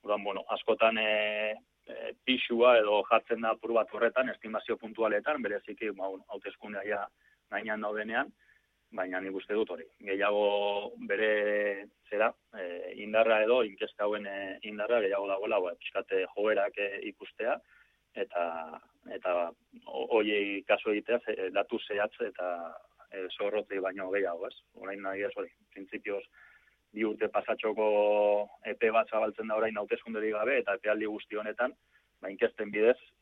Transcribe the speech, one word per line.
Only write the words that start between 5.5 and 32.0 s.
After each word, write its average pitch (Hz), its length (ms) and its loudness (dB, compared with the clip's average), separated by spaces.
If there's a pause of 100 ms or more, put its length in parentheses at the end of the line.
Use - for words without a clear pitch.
ba, 95 180 -6
bueno, 95 200 -10
hauteskundea 101 560 -10
ja 104 220 -4 (440)
gainean 107 300 -4
daudenean, 107 520 -4 (600)
baina 92 280 -4
nik 95 140 -6
uste 95 200 -6
dut 107 160 0
hori. 82 160 -10 (220)
Gehiago 101 840 2 (160)
bere 104 220 2 (760)
zera, 107 240 2 (260)
eh, 90 340 -8 (100)
indarra 110 400 4
edo 120 220 4
inkesta 104 400 -6
hauen, 104 220 -2
eh, 98 360 -6
indarra 107 380 0
gehiago 98 280 0
dagoela, 101 320 0
ba, 87 140 -2
pixkat, - 380 -6
eh, 92 220 2
joerak, 101 440 2
eh, 101 220 -4 (100)
ikustea, 110 460 -4 (580)
eta, 95 300 -2 (680)
eta 92 220 -2 (500)
ho-, - 220 -6 (120)
hoiei 101 440 0
kasu 104 280 2
egitea, 104 340 0
ze-, 95 280 -4
datu 101 260 0
zehatz 104 420 -2
eta, 90 300 -4 (600)
eh, 95 160 -8 (100)
zorrotzei 101 440 -2
baino 95 300 -4
gehiago, 92 380 -2
ez? - 60 -14 (200)
Orain, 98 320 -10
adibidez, 98 300 -4
hori, 98 160 -8 (220)
printzipioz, 98 480 -8 (680)
bi 107 120 -2
urte 107 240 -2
pasatxoko 107 580 0 (760)
epe 110 260 2
bat 110 200 4
zabaltzen 110 400 -2
da 110 80 0
orain 110 180 0
hauteskunderik 110 560 -4
gabe, 117 300 0
eta 98 160 0
epealdi 107 320 0
guzti 104 260 -8
honetan, 107 380 -2 (460)